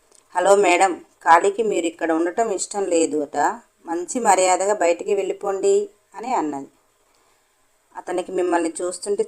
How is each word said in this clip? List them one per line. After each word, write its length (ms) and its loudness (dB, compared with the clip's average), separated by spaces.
"హలో 200 6
మేడం, 480 2
కాళీకి 400 4
మీరు 240 0
ఇక్కడ 260 -2
ఉండటం 380 0
ఇష్టం 340 -4
లేదు 380 0
అట, 400 -2
మంచి 340 -6
మర్యాదగా 540 2
బయటికి 400 0
వెళ్ళిపోండి" 760 -2
అని 200 -8
అన్నది. 340 -4
"అతనికి 360 -6
మిమ్మల్ని 400 -2
చూస్తుంటే 440 -4